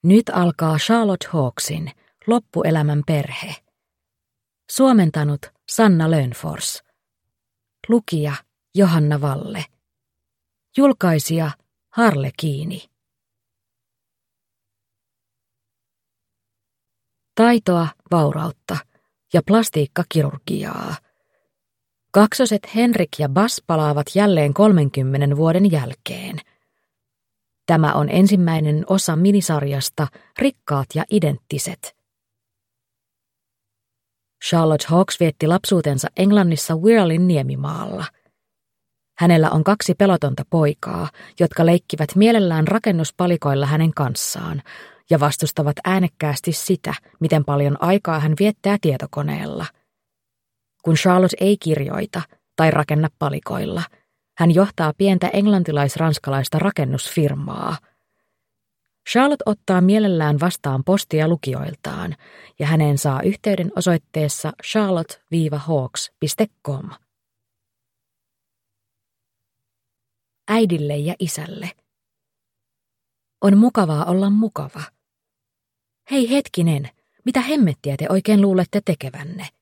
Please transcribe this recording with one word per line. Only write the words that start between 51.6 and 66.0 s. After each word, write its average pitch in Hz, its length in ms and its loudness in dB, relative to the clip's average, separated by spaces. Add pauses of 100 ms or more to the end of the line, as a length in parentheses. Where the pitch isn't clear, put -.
tai 160 160 2
rakenna 151 380 0 (100)
palikoilla, 151 640 -6 (540)
hän 170 140 4
johtaa 165 460 0
pientä 196 300 0
englantilais-ranskalaista 156 1300 -2
rakennusfirmaa. 147 1160 -4 (1300)
Charlotte 277 360 0
ottaa 196 360 0
mielellään 180 580 2
vastaan 139 440 -2
postia 165 440 0
lukioiltaan, 147 880 -6 (440)
ja 147 80 -2
häneen 151 300 2
saa 139 240 -2
yhteyden 196 540 -2
osoitteessa 156 760 -4 (200)
charlotte 190 500 -2 (100)
viiva 156 260 -2
hawks 143 600 -4